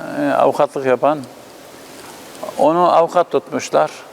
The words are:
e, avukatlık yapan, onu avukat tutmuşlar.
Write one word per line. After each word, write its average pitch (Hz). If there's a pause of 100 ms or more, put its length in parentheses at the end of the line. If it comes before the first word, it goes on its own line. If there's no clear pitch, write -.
(220)
e, 143
avukatlık 135
yapan, 135 (1400)
onu 170
avukat 170
tutmuşlar. 143 (220)